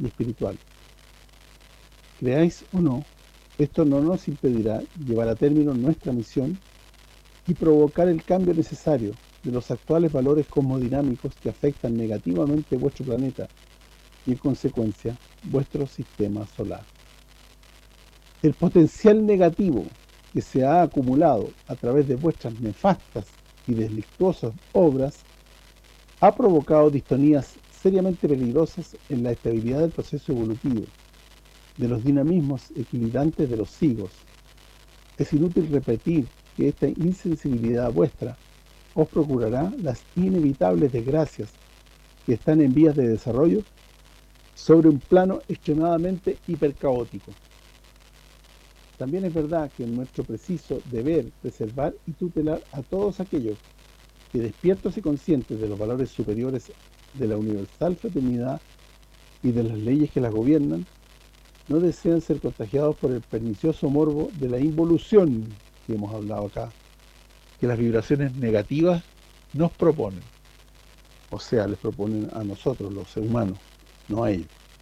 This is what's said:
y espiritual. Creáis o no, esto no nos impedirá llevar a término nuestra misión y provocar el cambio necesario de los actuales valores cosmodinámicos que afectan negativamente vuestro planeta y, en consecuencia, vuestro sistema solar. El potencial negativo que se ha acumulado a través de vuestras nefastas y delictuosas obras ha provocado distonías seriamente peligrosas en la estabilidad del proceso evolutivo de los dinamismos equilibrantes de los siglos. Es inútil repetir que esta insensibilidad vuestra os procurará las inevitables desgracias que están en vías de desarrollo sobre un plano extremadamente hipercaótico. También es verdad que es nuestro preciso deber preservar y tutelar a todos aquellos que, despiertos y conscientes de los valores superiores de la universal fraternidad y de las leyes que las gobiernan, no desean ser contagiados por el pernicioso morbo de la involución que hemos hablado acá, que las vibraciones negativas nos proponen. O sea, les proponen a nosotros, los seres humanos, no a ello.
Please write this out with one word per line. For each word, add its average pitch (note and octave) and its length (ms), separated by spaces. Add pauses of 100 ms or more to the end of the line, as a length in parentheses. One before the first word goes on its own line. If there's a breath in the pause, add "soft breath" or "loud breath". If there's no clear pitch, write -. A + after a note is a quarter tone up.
y C3 60
espiritual. A2 500 (1600)
Creáis D3 520
o F#3 80
no, D3 240 (540)
esto D3 260
no C#3+ 180
nos F3+ 260
impedirá A#2 540 (240)
llevar A2+ 220
a A2+ 80
término D3 380
nuestra C3 400
misión C3+ 440 (880)
y F3 60
provocar D3+ 540
el D#3+ 160
cambio F3+ 300
necesario C#3+ 600 (300)
de B2 80
los B2 180
actuales D#3 420
valores C#3+ 360
cosmodinámicos C3+ 880
que - 140
afectan B2 460
negativamente C#3+ 840
vuestro C#3 280
planeta C3 420 (800)
y, B2+ 60
en B2 60
consecuencia, A#2+ 800 (280)
vuestro C#3 440
sistema G#2 600
solar. F#2+ 360 (1600)
El D3+ 120
potencial G#3 720
negativo F3 600 (480)
que B2+ 80
se C3 240
ha E3 160
acumulado C#3 680 (180)
a B2+ 80
través C3+ 320
de C#3 80
vuestras C3 440
nefastas A#2 640 (420)
y B2 60
delictuosas A2+ 800 (200)
obras C#3+ 440 (1040)
ha G3+ 120
provocado D#3 560
distonías C#3+ 640 (260)
seriamente F#3+ 460
peligrosas C#3+ 680 (140)
en B2 140
la A#2+ 80
estabilidad A#2 500
del E3 100
proceso - 400
evolutivo A2+ 540 (920)
de B2 100
los A#2 160
dinamismos C#3+ 720
equilibrantes C3 760
de A#2 80
los G2+ 120
siglos. A2 420 (1080)
Es D3+ 160
inútil E3+ 380
repetir C3+ 560 (280)
que C#3 140
esta D3 180
insensibilidad C3 1040
vuestra C3 460 (560)
os D#3 160
procurará C#3 720
las C3+ 200 (140)
inevitables F3 760
desgracias B2+ 580 (760)
que B2+ 80
están D#3 280
en C3 120
vías D3+ 220
de C3 120
desarrollo C3 540 (920)
sobre D#3+ 320
un D3 120
plano F#3 500
extremadamente E3+ 880 (100)
hipercaótico. C#3 840 (1700)
También D#3+ 280
es E3 80
verdad D#3 420
que C3+ 80
es A#2 60
nuestro A#2+ 340
preciso C3+ 640
deber B2 400 (120)
preservar B2+ 520 (140)
y E3 60
tutelar D#3+ 480 (100)
a C3+ 100
todos F#3+ 380
aquellos B2 380 (760)
que, B2+ 80
despiertos F3 580
y A3 40
conscientes C#3+ 580
de A2 80
los G#2 100
valores A#2 320
superiores A#2+ 640 (420)
de C3 140
la G#2 80
universal G#2+ 640
fraternidad C3 640 (800)
y B2+ 80
de A#2 120
las A2+ 140
leyes C3+ 340
que C3+ 100
las A#2 120
gobiernan, D3+ 520 (840)
no D3+ 120
desean E3 420
ser D3 180
contagiados C#3 560
por C3+ 160
el B2 100
pernicioso A#2 680
morbo D3+ 400 (100)
de C3 100
la B2 100
involución D#3+ 880 (400)
que A2+ 100
hemos G#2 180
hablado G#2 320
acá, A#2 260 (880)
que B2+ 80
las A#2+ 100
vibraciones B2 580
negativas C#3 680 (500)
nos E3 180
proponen. A2+ 500 (1080)
O - 80
sea, G#2+ 280
les G#2 120
proponen G#2+ 540
a A2 100
nosotros, G2+ 500
los G2 160
seres A2+ 200
humanos, A2 280 (500)
no A2 160
a A2+ 80
ello. E2+ 140 (360)